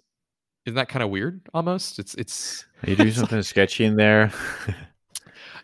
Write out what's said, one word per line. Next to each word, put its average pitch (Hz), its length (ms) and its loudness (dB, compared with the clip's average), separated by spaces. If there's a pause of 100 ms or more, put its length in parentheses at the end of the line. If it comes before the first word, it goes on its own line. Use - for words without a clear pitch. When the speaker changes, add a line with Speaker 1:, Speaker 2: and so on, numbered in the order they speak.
(640)
Speaker 1:
isn't 117 100 -8
that 127 140 -2
kinda 120 180 -2
weird 123 340 -4 (120)
almost? 180 460 -4
It's, - 160 -12
it's - 500 -10 (180)
Speaker 2:
Are - 60 -2
you 95 60 2
doing 104 140 6
Speaker 1:
<laughs> - 0 -
it's 113 80 -2
Speaker 2:
something 110 260 0
sketchy 98 420 2
in 107 100 2
there? 107 360 6 (340)
<laughs> 98 100 -4 (880)